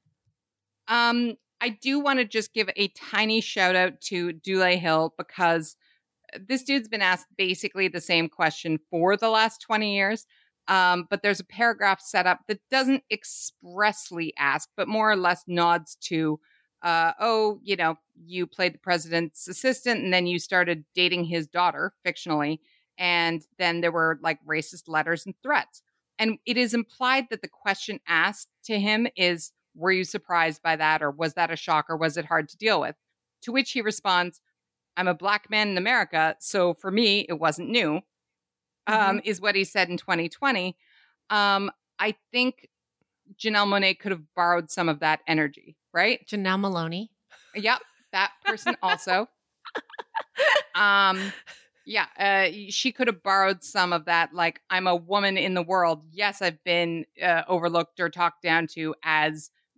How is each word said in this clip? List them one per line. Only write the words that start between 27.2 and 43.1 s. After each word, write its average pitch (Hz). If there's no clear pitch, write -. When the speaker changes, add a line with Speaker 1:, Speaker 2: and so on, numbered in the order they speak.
Speaker 1:
that 220
the -
question -
asked 170
to 214
him 214
is, 175
"Were 165
you 185
surprised 170
by 165
that? 156
Or 143
was 156
that 170
a 165
shock? 156
Or 165
was 160
it 160
hard 160
to -
deal 208
with?" -
To -
which 262
he 262
responds, 180
"I'm 180
a 180
black 202
man 214
in 185
America, 180
so 180
for 196
me, 208
it 165
wasn't 160
new," 185
um, 208
Speaker 2:
Mm-hmm. -
Speaker 1:
is 190
what 202
he 196
said 185
in 175
twenty 170
twenty. 190
Um, 202
I 214
think 254